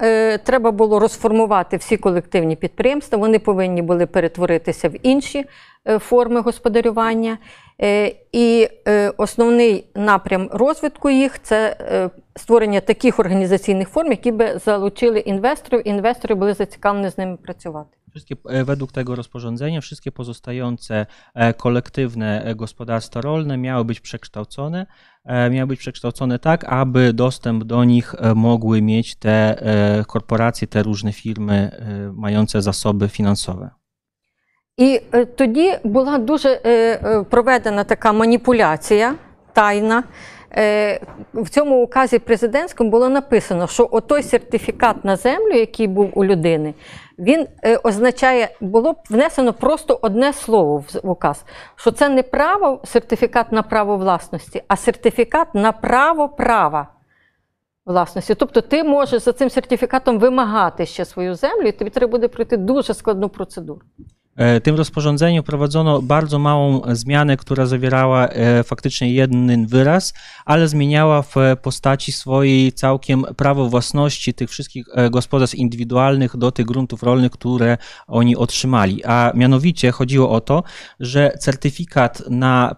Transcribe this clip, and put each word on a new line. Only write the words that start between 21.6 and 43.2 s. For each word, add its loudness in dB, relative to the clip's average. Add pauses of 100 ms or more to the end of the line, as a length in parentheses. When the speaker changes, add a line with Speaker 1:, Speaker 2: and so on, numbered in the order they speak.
Speaker 2:
e, -6
gospodarstwa -8
rolne -6
miały -4
być -6
przekształcone, -12 (400)
e, 0
miały -2
być -8
przekształcone -6
tak, 0
aby 2
dostęp -2
do 0
nich, 2
e, 2
mogły 2
mieć 0
te, 0 (380)
e, -2
korporacje, -2
te 0
różne -4
firmy, -6
e, -4
mające 0
zasoby -2
finansowe. -4 (1080)
Speaker 1:
І, 4 (100)
е, 4
тоді 2 (100)
була 0
дуже, 0
е, 0
е, 2
проведена 2
така 0
маніпуляція 2 (380)
тайна. 2 (540)
Е, 0 (340)
в -6
цьому 2
указі 0
президентському -2
було 4
написано, 0